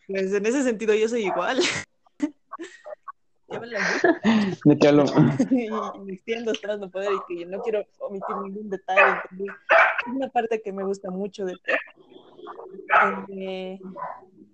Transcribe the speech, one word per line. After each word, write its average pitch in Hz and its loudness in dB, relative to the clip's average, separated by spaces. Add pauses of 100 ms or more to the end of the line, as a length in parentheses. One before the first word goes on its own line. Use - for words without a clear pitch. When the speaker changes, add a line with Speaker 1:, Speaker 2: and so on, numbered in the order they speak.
Speaker 1:
pues, 190 -2
en 202 0
ese 262 2
sentido 220 0
yo 220 2
soy 226 -2
igual. 185 -2
<laughs> - -2 (1600)
ya - -8
me 226 -14
las 214 -2
vi. 196 4
Speaker 2:
¿De 147 8
qué 151 8
hablo? 143 8
Speaker 1:
<laughs> 147 4
Y, 240 0
y 208 -6
me 196 -10
extiendo 226 -4
hasta 208 -6
no 196 -10
poder 196 -4
y 190 -6
que 170 -8
no 185 -8
quiero 214 -2 (140)
omitir 202 -8
ningún 202 -10
detalle, 190 2 (100)
entonces, 190 -8 (520)
es 240 -8
una 269 -4
parte 226 -2
que 208 -10
me 196 -8
gusta 196 -6
mucho 196 -8
de 180 -8
Ted. - -4 (1500)
Eh, 190 -8 (760)